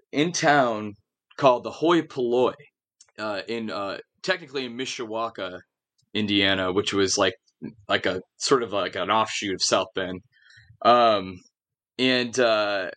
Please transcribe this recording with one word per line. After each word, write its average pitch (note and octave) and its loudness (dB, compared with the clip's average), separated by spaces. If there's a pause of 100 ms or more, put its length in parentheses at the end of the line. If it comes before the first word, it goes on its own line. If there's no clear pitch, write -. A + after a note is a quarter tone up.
(120)
in D#3+ 0
town A#2+ 2 (440)
called B2 4
the A2 -6
Hoi E3 2
Polloi, B2 0 (640)
uh, G#2 -6
in, A2 -6
uh, G2 -8 (240)
technically C#3+ -6
in A#2 -12
Mishawaka, A2 -8 (540)
Indiana, G2 2
which G2+ 0
was, G2 2
like, F#2+ 2 (520)
like, G2+ 0
a F#2 -2 (160)
sort B2+ 2
of, G2 -8
like, F#2 -4
an F#2 -2
offshoot G#2+ 0
of F2 -6
South G2 2
Bend. F#2 -6 (600)
Um, G#2+ 4 (640)
and, B2 0
uh, G#2 2